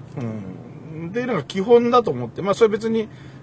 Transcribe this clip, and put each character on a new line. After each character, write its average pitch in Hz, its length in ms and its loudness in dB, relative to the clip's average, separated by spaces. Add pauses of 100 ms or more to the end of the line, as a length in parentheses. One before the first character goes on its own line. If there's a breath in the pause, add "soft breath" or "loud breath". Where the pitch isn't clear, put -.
(200)
う 123 40 -6
ん。 110 840 -10
っ - 20 -10
て 233 80 -4
い - 20 0
う 254 40 -6
の 247 80 -2
が 156 80 -2
基 190 180 -6
本 240 300 6
だ 240 120 6
と - 80 -2
思 123 160 -4
っ - 20 -8
て、 160 140 -10
ま 196 100 2
あ、 - 20 -2
そ 226 100 4
れ 220 40 8
別 220 220 -2
に 220 180 0 (340 loud breath)